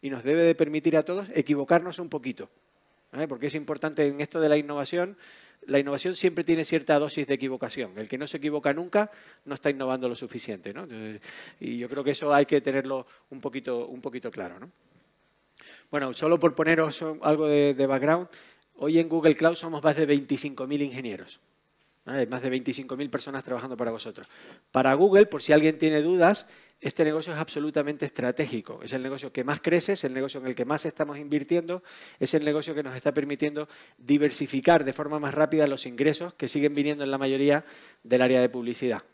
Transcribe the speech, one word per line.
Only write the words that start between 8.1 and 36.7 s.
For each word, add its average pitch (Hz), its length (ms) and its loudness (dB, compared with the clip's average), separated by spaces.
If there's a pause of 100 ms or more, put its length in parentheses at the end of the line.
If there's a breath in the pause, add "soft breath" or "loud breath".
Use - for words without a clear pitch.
no 147 80 -8
se - 100 -10
equivoca 147 380 -2
nunca 196 360 0 (360 loud breath)
no 139 80 -8
está 151 160 -2
innovando 131 400 -2
lo 120 40 -6
suficiente, 110 600 -12
¿no? 160 80 -14
Entonces, 110 400 -14 (360 loud breath)
y 120 200 -8
yo 120 100 -8
creo 135 160 -6
que 143 60 2
eso 147 240 0
hay 143 100 6
que 143 160 2
tenerlo 135 460 -4 (240 soft breath)
un 135 100 -16
poquito, 127 460 -6
un 127 160 -16
poquito 127 280 -10
claro, 90 300 -14
¿no? 156 100 -20 (1200 loud breath)
Bueno, 135 220 -2
solo 160 260 2
por 165 160 4
poneros 160 480 2 (200)
algo 151 260 4
de, 147 240 4
de 135 140 2
background, 147 420 2 (480 loud breath)
hoy 156 220 2
en 165 100 2
Google 160 260 4
Cloud 160 200 2
somos 165 280 -10
más 151 140 4
de 156 80 2
veinticinco 139 600 -2
mil 143 160 -2
ingenieros. 123 580 -10 (640)
¿Vale? 127 220 -2
Más 123 160 -6
de 131 80 -2
veinticinco 131 460 -4
mil 143 120 -6
personas 139 340 -8
trabajando 123 340 -8
para 117 140 -2
vosotros. 113 360 -12 (440 loud breath)
Para 131 240 4
Google, 196 320 8
por 151 160 -6
si 151 100 4
alguien 156 240 6
tiene 156 240 4
dudas, 175 460 4 (340 soft breath)
este - 240 0
negocio 156 300 -2
es 147 40 -6
absolutamente 147 680 -4
estratégico. 123 760 -4
Es 123 120 -10
el 131 80 -4
negocio 135 280 -8
que 127 140 -4
más 143 160 -2
crece, 170 320 2
es 185 120 -4
el 127 100 -2
negocio 135 260 -6
en 131 60 -8
el 127 80 -4
que 120 100 -4
más 151 220 -2
estamos 147 320 -6
invirtiendo, 165 640 -2 (360 loud breath)
es - 140 -2
el 151 140 2
negocio 151 280 -2
que 147 80 -4
nos 131 140 -8
está 139 160 0
permitiendo 147 560 -4 (300 loud breath)
diversificar 143 880 2
de 135 80 -2
forma 151 240 -4
más 143 160 -4
rápida 151 320 4
los 139 180 -2
ingresos 143 480 0
que - 160 -8
siguen 147 260 0